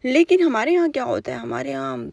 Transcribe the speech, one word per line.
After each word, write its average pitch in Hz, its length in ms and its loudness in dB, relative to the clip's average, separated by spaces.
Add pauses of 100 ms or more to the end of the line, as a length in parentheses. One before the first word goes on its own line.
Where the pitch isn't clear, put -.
लेकिन 330 360 4
हमारे 269 320 2
यहाँ 339 160 2
क्या 262 140 -4
होता 113 280 -4
है, 127 60 -8
हमारे 120 340 -6
यहाँ 135 260 -6 (140)